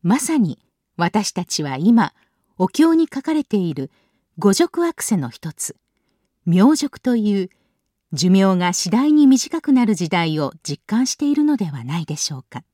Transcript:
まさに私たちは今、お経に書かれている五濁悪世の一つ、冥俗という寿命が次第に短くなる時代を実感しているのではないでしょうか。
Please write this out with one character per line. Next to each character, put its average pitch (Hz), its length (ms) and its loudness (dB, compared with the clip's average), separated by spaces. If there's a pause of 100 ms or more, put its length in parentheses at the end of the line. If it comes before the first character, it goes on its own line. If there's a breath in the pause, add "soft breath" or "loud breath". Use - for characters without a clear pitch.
ま 208 160 2
さ 320 180 -2
に 175 220 -2 (360)
私 180 360 -2
た 180 120 -6
ち - 200 -6
は 135 140 -6
今、 208 360 2 (460)
お 185 80 2
経 330 260 2
に 320 180 2
書 269 120 -8
か 320 100 -4
れ 302 100 -2
て - 140 -4
い 170 160 -2
る 135 160 -8 (480)
五 190 160 2
濁 339 320 0
悪 - 160 -6
世 208 160 -2
の 127 140 -4
一 - 220 -12
つ、 - 220 -12 (680)
冥 190 300 4
俗 - 260 -6
と 247 140 0
い 208 300 0
う 190 40 -18 (640)
寿 175 200 0
命 190 240 4
が 180 180 0
次 - 160 -6
第 269 220 2
に 302 160 6
短 269 340 2
く 302 100 -2
な 247 140 4
る 214 80 2
時 165 160 -4
代 165 300 -2
を 143 120 -4 (120)
実 - 240 -10
感 240 180 0
し - 100 -6
て 285 160 -4
い 285 40 0
る 294 80 0
の 294 140 2
で 208 80 -2
は 139 180 -8
な 151 160 -6
い 156 60 -6
で 151 100 -8
し - 180 -8
ょ 131 60 -10
う - 100 -18
か。 - 140 -14 (100)